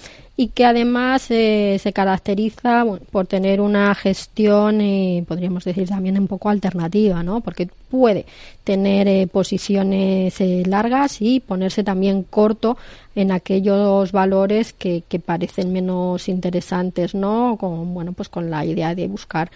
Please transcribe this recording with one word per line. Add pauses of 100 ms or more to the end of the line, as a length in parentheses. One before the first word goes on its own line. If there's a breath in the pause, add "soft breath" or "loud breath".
(380 soft breath)
y
que
además,
eh,
se
caracteriza,
bueno,
por
tener
una
gestión,
eh,
podríamos
decir
también
un
poco
alternativa,
¿no?
Porque (220)
puede (360 soft breath)
tener,
eh,
posiciones,
eh,
largas
y
ponerse
también
corto (380 soft breath)
en
aquellos
valores
que,
que
parecen
menos
interesantes,
¿no?
Con,
bueno,
pues
con
la
idea
de
buscar